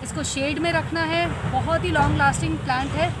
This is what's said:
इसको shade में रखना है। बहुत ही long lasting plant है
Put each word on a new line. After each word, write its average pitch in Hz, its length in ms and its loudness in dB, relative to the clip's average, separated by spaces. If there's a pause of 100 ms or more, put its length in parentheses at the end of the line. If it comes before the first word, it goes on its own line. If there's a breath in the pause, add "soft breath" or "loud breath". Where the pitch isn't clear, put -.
इसको 302 200 -6
shade 277 360 -2
में 339 120 0
रखना 330 320 0
है। 339 480 0
बहुत 311 320 0
ही 349 60 0
long 294 280 4
lasting 294 400 2
plant 269 340 -2
है - 300 0